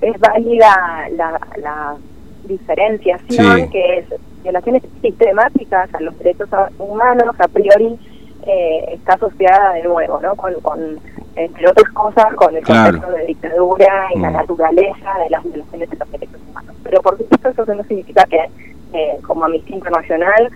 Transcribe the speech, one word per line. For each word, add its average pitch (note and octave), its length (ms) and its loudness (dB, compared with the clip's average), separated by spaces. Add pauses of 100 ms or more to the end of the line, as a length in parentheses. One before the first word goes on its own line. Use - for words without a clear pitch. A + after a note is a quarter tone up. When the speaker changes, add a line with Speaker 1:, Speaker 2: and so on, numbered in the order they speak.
Speaker 1:
es G#3 180 -4
válida G#3+ 960 4
la, E3 240 -4 (220)
la D3 340 -10 (500)
diferenciación, G3 1120 0
Speaker 2:
Sí. E3+ 120 -2
Speaker 1:
que F#3 300 0
es - 60 -12 (380)
violaciones F#3 400 -2 (180)
sistemáticas A3 920 0
a D#3+ 80 -8
los E3 180 -10
derechos F3+ 340 -2
a-, G3 160 0 (100)
humanos, A#3 580 0
a F3 120 2
priori, G#3+ 500 0 (480)
eh, F3 460 -2
está F#3 200 -2
asociada F#3+ 600 2
de E3 100 -6
nuevo, E3 380 -2
¿no? F#3 140 -2
Con, F#3+ 260 -8
con, D3+ 180 -6 (560)
entre E3 340 0
otras G#3+ 240 6
cosas, G#3+ 420 2
con D#3+ 200 2
el D#3 80 -4
Speaker 2:
Claro. A3 360 4
Speaker 1:
concepto - 180 -6
de D#3+ 100 -4
dictadura F#3 880 2
y - 40 -2
la E3+ 100 -2
Speaker 2:
Mm. D#3+ 40 -6
Speaker 1:
naturaleza E3+ 760 -2 (140)
de D#3+ 60 -4
las D#3+ 140 -4
violaciones E3 460 -12
de E3 80 -12
los - 140 -12
derechos - 380 -16
humanos. - 340 -20
Pero F#3 180 2
por F#3+ 160 0
supuesto B3+ 320 0
eso A3 260 -4
no G#3 80 -8
significa G3+ 420 2
que, - 140 0 (540)
eh, D#3 240 -4 (100)
como E3 180 -2
Amnistía E3 300 -4
Internacional F3 800 0